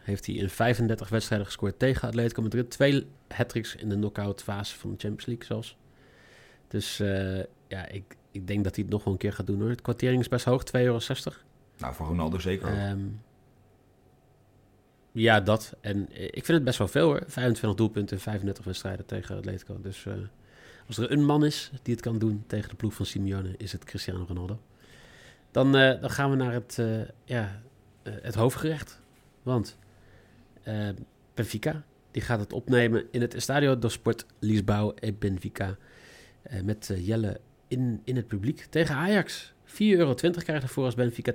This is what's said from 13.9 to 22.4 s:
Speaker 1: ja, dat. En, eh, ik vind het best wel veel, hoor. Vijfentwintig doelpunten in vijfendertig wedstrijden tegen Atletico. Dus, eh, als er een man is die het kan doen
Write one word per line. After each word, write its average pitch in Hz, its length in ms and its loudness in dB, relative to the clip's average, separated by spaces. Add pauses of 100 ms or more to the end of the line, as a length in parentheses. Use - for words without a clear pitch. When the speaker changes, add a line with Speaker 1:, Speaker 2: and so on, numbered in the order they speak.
Speaker 1:
ja, 110 280 8
dat. 107 400 2
En, 101 320 -2
eh, - 120 -10
ik - 80 -8 (120)
vind - 40 -12
het 160 160 6
best 127 140 2
wel 98 100 4
veel, 151 180 4
hoor. 147 200 4
Vijfentwintig 117 520 2
doelpunten 104 380 0
in 92 60 -8
vijfendertig 98 420 -4
wedstrijden 95 420 -6
tegen 98 300 -8
Atletico. 98 440 -8
Dus, 98 260 -10
eh, 101 60 -8 (720)
als 113 120 -12
er 117 140 0
een 147 120 6
man 147 200 6
is - 260 0 (120)
die 120 120 -2
het 113 80 -6
kan 113 160 0
doen 107 280 0